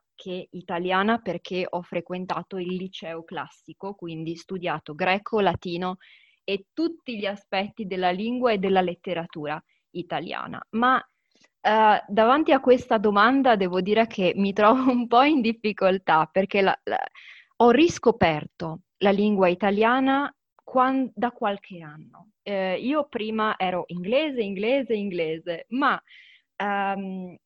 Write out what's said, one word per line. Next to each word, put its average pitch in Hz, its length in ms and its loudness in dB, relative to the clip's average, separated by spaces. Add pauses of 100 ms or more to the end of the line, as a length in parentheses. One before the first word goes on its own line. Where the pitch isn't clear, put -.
(140)
che 185 360 -12
italiana, 185 680 -2
perché 180 500 -6
ho 175 140 -6
frequentato 180 760 -8
il 180 160 -6
liceo 180 500 -10
classico, 165 680 -14
quindi 165 420 -10
studiato 165 580 -8
greco, 185 460 -2
latino 180 560 -2 (480)
e 196 280 -6
tutti 320 460 -6
gli 202 80 -4
aspetti 202 600 -6
della 185 240 0
lingua 233 420 0
e 208 60 0
della 190 220 2
letteratura 170 840 -6 (280)
italiana. 175 720 -8 (100)
Ma, 240 320 2 (580)
eh, 214 460 4
davanti 247 460 4
a 269 80 4
questa 254 380 4
domanda 220 580 4
devo 185 240 0
dire 208 260 2
che 185 300 0
mi 196 160 0
trovo 233 380 4
un 247 160 0
po' 240 160 4
in 294 180 4
difficoltà, 190 880 2
perché 196 320 0
la, 190 220 2
la, 104 140 -4 (580)
ho 233 140 6
riscoperto 170 1120 2 (180)
la 202 120 2
lingua 196 380 4
italiana 233 840 0 (300)
quan-, 262 500 0
da 240 180 -4
qualche 202 500 -6
anno. 156 480 -20 (120)
Eh, 190 380 -4
io 285 280 -2
prima 220 500 -4
ero 180 300 -2
inglese, 240 540 -2
inglese, 220 520 -2
inglese, 170 760 -6
ma, 247 300 0 (560)
ehm, 196 880 -4